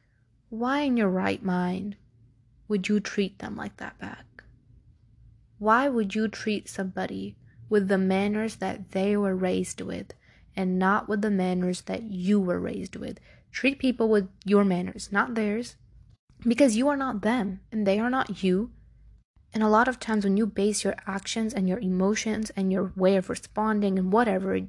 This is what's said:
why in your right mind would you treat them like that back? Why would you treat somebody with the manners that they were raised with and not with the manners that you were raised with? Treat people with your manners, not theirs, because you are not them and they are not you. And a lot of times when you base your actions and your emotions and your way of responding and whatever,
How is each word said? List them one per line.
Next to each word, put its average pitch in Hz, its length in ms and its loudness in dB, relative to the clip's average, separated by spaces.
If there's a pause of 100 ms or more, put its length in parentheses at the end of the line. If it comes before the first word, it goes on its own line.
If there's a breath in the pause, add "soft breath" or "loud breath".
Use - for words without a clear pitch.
(480)
why 247 320 -2
in 269 160 2
your 214 120 4
right 190 340 0
mind 185 540 -2 (720)
would 202 200 -2
you 208 120 2
treat 202 380 -4
them 208 180 -10
like 208 220 -12
that - 200 -14
back? - 280 -16 (1300)
Why 226 300 4
would 220 260 0
you 220 140 0
treat 214 400 -4
somebody 190 680 -6 (340 soft breath)
with 202 180 2
the 202 80 2
manners 202 600 0
that 190 340 -8
they 196 260 0
were 202 180 0
raised 185 460 -2
with - 320 -10 (440 soft breath)
and 185 220 0
not 196 300 2
with 208 140 0
the 214 80 0
manners 180 520 0
that 190 200 -6
you 202 380 0
were 180 180 0
raised - 380 -8
with? - 220 -10 (340 soft breath)
Treat 269 260 0
people 247 300 2
with 208 200 4 (160)
your 202 200 6
manners, 185 480 -2
not 233 240 0
theirs, 220 400 -2 (720)
because 240 300 6
you 254 120 2
are 285 80 2
not 262 260 -4
them 208 380 0 (100)
and 214 160 -2
they 196 140 4
are 233 100 0
not 254 320 -4
you. 190 300 2 (840)
And 220 80 0
a 214 60 4
lot 220 200 6
of 247 120 -4
times 214 240 0
when 196 120 2
you 220 100 2
base 202 380 -2
your 196 120 -2 (100)
actions 220 480 -4
and 185 140 0
your 185 100 0
emotions 214 800 0
and 190 160 0
your 190 240 -2
way 190 200 4
of 185 140 -2
responding 208 680 -2
and 185 140 0
whatever, 190 560 2